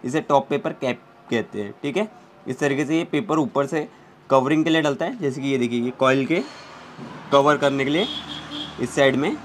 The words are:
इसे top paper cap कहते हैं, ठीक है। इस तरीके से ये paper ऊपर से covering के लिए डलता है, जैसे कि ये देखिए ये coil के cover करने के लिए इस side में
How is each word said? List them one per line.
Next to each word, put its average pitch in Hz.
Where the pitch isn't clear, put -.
इसे 135
top 143
paper 147
cap 123
कहते 104
हैं, 101
ठीक -
है। 214
इस 127
तरीके 143
से 160
ये 165
paper 151
ऊपर 139
से 151
covering 139
के 165
लिए 160
डलता 147
है, 233
जैसे 135
कि 135
ये 135
देखिए 120
ये 127
coil 131
के 170
cover 143
करने 139
के 139
लिए 180
इस 123
side 135
में 175